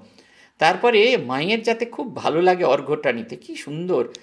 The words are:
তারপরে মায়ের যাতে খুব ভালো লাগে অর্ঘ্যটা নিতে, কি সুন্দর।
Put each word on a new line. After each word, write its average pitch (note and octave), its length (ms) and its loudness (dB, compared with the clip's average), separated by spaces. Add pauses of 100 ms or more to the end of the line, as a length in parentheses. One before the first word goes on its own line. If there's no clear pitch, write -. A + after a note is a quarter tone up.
(580)
তারপরে G#3+ 600 4
মায়ের D#3 440 -2
যাতে A#3 240 -2
খুব A#3 300 -10
ভালো D3 260 0
লাগে F3+ 220 4
অর্ঘ্যটা C#3+ 500 0
নিতে, A2+ 220 -10
কি - 200 -16
সুন্দর। D#3 520 -4 (160)